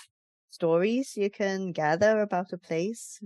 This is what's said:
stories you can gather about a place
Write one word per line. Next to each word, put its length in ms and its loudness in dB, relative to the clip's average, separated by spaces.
stories 640 0
you 140 0
can 420 -2
gather 480 4
about 320 -2
a 60 -8
place 680 -6